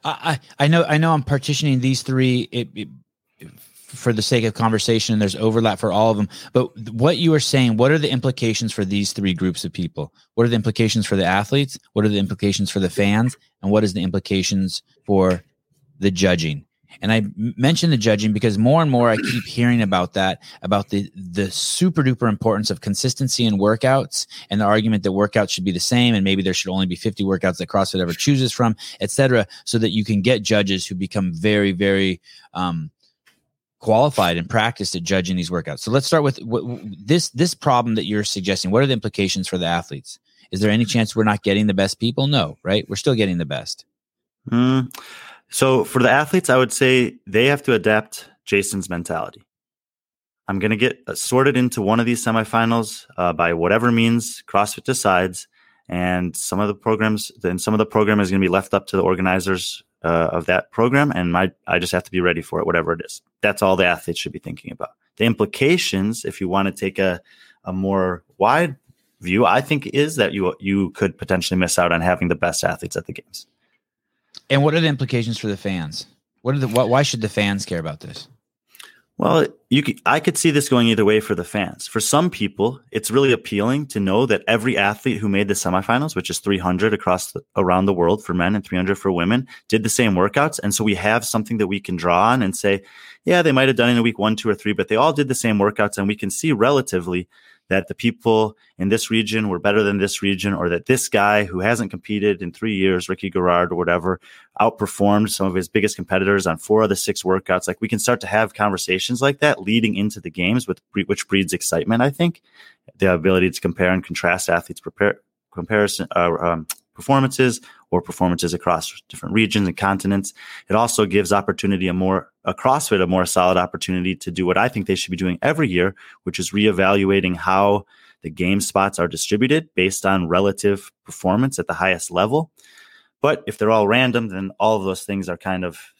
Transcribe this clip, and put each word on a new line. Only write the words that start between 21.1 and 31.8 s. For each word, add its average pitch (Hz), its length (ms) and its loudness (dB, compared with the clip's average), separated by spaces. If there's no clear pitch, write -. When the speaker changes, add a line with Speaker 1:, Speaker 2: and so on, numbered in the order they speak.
Speaker 1:
the 95 360 -6
super - 520 -2
duper 120 280 0
importance 104 400 -2
of 92 100 -6
consistency 123 640 -2
in 107 140 2
workouts 113 680 0
and 101 120 -2
the 107 40 2
argument 107 380 2
that 101 80 0
workouts 101 400 0
should 92 140 -6
be 98 60 0
the 90 100 -2
same 120 340 2
and 95 100 2
maybe 95 180 2
there 92 120 -2
should - 160 -4
only 95 160 0
be 90 100 -4
fifty 104 280 -4
workouts 92 340 0
that - 100 -6
CrossFit 95 320 0
ever 85 140 -2
chooses 131 380 0
from, 113 220 0
et 104 100 -4
cetera, 127 360 2
so - 140 -2
that 110 120 0
you 107 120 -2
can 101 200 0
get 113 200 2
judges 98 440 0
who 101 80 -8
become 92 400 -4
very, 101 380 2
very, 98 500 0